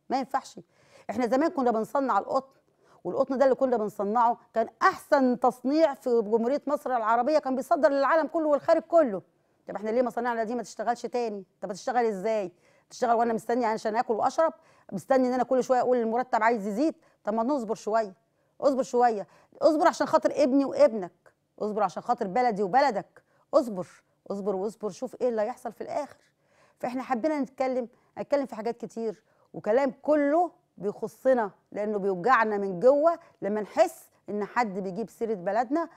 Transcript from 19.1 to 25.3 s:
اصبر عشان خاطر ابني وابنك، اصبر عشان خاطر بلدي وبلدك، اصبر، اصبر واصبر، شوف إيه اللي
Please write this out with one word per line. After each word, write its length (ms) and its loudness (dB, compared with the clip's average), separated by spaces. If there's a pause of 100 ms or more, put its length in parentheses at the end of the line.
اصبر 260 4
عشان 200 2
خاطر 280 2
ابني 300 2
وابنك، 680 -2 (260)
اصبر 240 -2
عشان 200 -4
خاطر 240 -2
بلدي 360 0
وبلدك، 600 0 (300)
اصبر، 340 0 (440)
اصبر 240 -4
واصبر، 340 -6
شوف 320 -10
إيه 80 0
اللي 120 -2